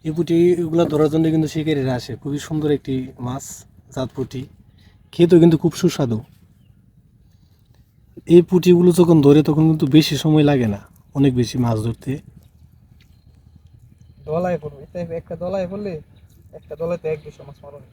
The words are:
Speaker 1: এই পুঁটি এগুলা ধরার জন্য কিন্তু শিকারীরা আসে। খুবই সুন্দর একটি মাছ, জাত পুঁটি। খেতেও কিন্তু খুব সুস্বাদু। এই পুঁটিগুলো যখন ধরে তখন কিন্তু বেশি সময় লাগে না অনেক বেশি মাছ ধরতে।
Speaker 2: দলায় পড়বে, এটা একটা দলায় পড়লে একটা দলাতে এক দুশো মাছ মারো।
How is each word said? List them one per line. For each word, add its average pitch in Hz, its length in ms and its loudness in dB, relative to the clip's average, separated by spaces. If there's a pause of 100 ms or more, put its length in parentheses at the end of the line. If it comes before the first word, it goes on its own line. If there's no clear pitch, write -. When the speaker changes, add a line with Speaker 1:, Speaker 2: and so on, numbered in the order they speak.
Speaker 1:
এই 160 80 -6
পুঁটি 170 400 2
এগুলা 170 320 0
ধরার 151 240 0
জন্য 160 220 0
কিন্তু 156 180 0
শিকারীরা 143 460 -4
আসে। 120 220 -10
খুবই 143 220 -8
সুন্দর 151 320 -4
একটি 131 500 -4
মাছ, 127 440 -12 (300)
জাত 131 200 -8
পুঁটি। 131 320 -10 (680)
খেতেও 170 280 4
কিন্তু 165 180 6
খুব 165 140 -2
সুস্বাদু। 127 480 -4 (2000)
এই 175 160 8
পুঁটিগুলো 175 500 4
যখন 170 280 4
ধরে 143 220 6
তখন 151 200 0
কিন্তু 156 240 2
বেশি 151 300 2
সময় 151 260 2
লাগে 139 240 0
না 101 140 -4 (340)
অনেক 139 200 0
বেশি 123 240 -4
মাছ 117 200 -2
ধরতে। 117 400 -8 (2000)
Speaker 2:
দলায় 170 340 -4
পড়বে, 147 240 -16
এটা 170 320 -12
একটা 170 220 -12
দলায় 180 320 -8
পড়লে 196 320 -10 (520)
একটা - 240 -20
দলাতে 165 320 -8
এক 156 160 -6
দুশো 151 220 -20
মাছ 143 180 -20
মারো। 143 160 -20 (120)